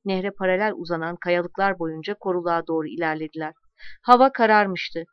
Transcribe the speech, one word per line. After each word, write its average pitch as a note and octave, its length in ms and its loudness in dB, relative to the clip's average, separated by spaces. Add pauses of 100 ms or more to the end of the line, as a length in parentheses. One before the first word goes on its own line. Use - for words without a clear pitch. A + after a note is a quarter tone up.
nehre F#3+ 260 -2
paralel F#3+ 440 0
uzanan E3+ 400 -6
kayalıklar F3 640 0
boyunca D#3+ 340 -6
koruluğa F3 540 -2
doğru D#3+ 200 -2
ilerlediler. D#3 640 -6 (480)
Hava B3 300 6
kararmıştı. G#3 800 2